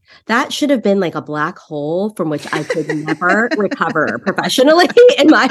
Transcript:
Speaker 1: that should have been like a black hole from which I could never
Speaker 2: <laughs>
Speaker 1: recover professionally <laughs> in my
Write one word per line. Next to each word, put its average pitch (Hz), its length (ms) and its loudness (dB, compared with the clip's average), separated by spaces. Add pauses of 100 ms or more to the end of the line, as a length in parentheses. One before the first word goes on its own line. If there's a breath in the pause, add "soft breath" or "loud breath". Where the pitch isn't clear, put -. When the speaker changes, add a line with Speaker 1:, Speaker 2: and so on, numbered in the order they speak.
(260 loud breath)
Speaker 1:
that 254 260 -2
should 285 180 -2
have 247 120 0
been 196 180 0
like 160 140 -4
a 147 80 -8
black 151 360 -6
hole 160 580 -6
from 165 140 -4
which 147 220 -6
I 156 120 -4
could 156 240 -4
never 170 640 -2
Speaker 2:
<laughs> - 40 -2
Speaker 1:
recover 165 680 -2
professionally 277 640 2 (140)
<laughs> 480 160 6
in 294 120 4
my 247 200 4